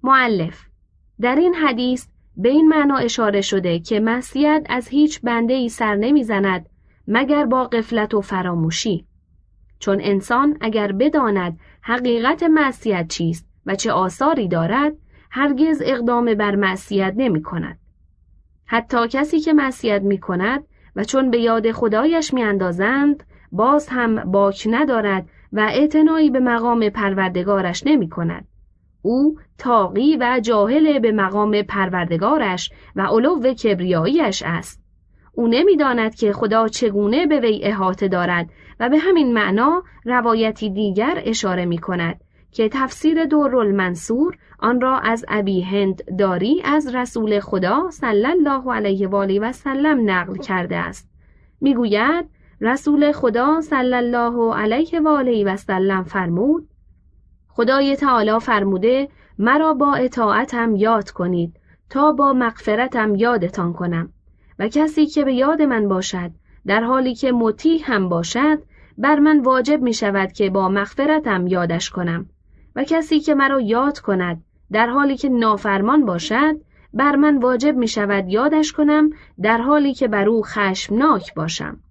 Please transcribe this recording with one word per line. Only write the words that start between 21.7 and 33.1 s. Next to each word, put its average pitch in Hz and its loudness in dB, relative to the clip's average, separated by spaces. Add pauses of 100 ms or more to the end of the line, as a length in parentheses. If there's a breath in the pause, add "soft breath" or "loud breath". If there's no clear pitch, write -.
خدایش 262 0
می 254 0
اندازند، 208 0 (280 soft breath)
باز 269 2
هم 226 -2
باک 196 0
ندارد 226 0 (240 soft breath)
و 208 -2
اعتنایی 302 4
به 262 0
مقام 233 2
پروردگارش 190 -2
نمی 269 2
کند. 170 -6 (600)
او 285 0 (200 loud breath)
طاغی 240 2
و 247 0
جاهل 247 2
به 220 2
مقام 208 0
پروردگارش 185 -2 (240 soft breath)
و 190 -2
علو 254 2